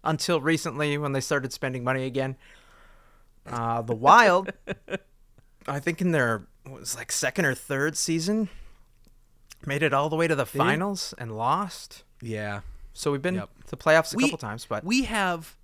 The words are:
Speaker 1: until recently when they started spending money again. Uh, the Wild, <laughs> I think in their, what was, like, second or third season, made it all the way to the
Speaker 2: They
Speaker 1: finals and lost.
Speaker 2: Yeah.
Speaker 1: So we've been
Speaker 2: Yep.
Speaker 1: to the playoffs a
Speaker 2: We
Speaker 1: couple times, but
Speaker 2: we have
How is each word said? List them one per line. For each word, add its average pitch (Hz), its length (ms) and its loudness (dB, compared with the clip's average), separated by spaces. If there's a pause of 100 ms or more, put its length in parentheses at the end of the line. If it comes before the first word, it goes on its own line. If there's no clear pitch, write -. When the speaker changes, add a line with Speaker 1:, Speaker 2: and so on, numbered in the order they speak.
Speaker 1:
until 156 380 0
recently 147 560 0
when 147 160 -2
they 135 80 0
started 135 320 -2
spending 131 320 -6
money 131 200 0
again. 131 300 -2 (1120)
Uh, 117 360 -2
the 113 120 -2
Wild, 185 560 8 (160)
<laughs> - 1000 -12
I 139 120 -4
think 165 220 -2
in 180 100 4
their, 120 360 2 (160)
what 135 180 -16
was, - 140 -8
like, - 160 -10
second 151 340 0
or 135 80 2
third 143 440 -2
season, 180 520 -2 (1160)
made 143 180 -2
it 147 100 2
all 143 160 2
the 156 60 -2
way 165 120 2
to 156 80 2
the 139 100 0
Speaker 2:
They - 120 -8
Speaker 1:
finals 165 600 0
and 113 180 -8
lost. 156 680 -2 (180)
Speaker 2:
Yeah. 104 400 -6 (320)
Speaker 1:
So - 180 -2
we've 139 100 -2
been 180 140 -2
Speaker 2:
Yep. - 140 -6 (160)
Speaker 1:
to - 60 -20
the 131 60 -10
playoffs 160 360 4
a 202 40 -2
Speaker 2:
We 254 60 4
Speaker 1:
couple 277 140 0
times, 113 300 -10
but 107 160 -4
Speaker 2:
we 240 200 0
have 190 600 -2